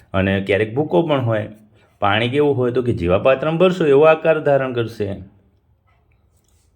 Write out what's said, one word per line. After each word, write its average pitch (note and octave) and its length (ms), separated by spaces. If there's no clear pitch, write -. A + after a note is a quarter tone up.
અને G2 260
ક્યારેક G#2 340
ભૂકો D#3 280
પણ D3 180
હોય. A2 280
પાણી G#2+ 280
કેવું C#3+ 280
હોય? B2 160
તો B2+ 100
કે A#2+ 100
જેવા F2 260
પાત્રમાં C3+ 400
ભરશો F3+ 280
એવો C#3+ 180
આકાર D#3+ 360
ધારણ C3+ 320
કરશે. G#2+ 360